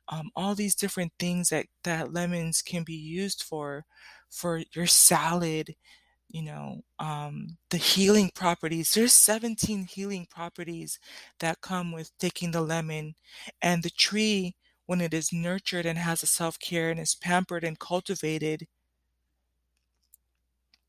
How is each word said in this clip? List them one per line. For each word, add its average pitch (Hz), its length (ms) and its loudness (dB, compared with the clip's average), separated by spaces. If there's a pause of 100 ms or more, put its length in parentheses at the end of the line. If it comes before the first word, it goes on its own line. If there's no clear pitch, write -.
um, 156 260 -8
all 196 220 0
these 202 180 0
different 185 460 -2
things 180 300 0
that, 151 160 0 (180)
that 160 280 -4
lemons 175 500 -2
can 175 200 -6
be 160 120 -10
used 165 480 -6
for, 147 420 -8 (440)
for 165 340 -4 (100)
your 170 140 -2
salad, 160 880 4 (520)
you 160 140 -10
know, 147 400 -10 (160)
um, 147 600 -8 (120)
the 175 60 0
healing 196 580 6
properties. 165 580 0
There's 233 220 8
seventeen 220 720 4
healing 196 440 -6
properties 170 720 -10 (400)
that 165 220 -2
come 180 320 -4
with 160 260 -12
taking 175 320 -2
the 165 120 2
lemon. 156 520 -2 (480)
And 175 200 4
the 170 80 -2
tree, 202 680 2 (300)
when 180 140 0
it 165 120 -2
is 160 200 -2
nurtured 175 520 -2
and 165 140 -2
has 165 240 -2
a - 60 -2
self-care 165 640 0
and 165 100 -4
is - 160 -2
pampered 175 480 0
and 160 120 -4
cultivated, 156 920 -4 (2250)